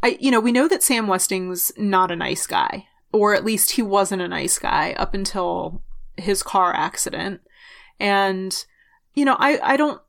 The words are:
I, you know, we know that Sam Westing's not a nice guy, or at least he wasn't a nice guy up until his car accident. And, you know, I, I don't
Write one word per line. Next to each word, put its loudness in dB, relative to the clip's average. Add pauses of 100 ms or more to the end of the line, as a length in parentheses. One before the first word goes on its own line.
I, 2
you 4
know, 6
we 2
know 4
that 2
Sam 0
Westing's -2
not 2
a -4
nice -4
guy, -2 (260)
or 4
at 0
least 0
he 0
wasn't 0
a -6
nice -2
guy 0
up -2
until -4 (340)
his -2
car 2
accident. -4 (580)
And, 0 (500)
you 2
know, 4
I, 4
I 2
don't 0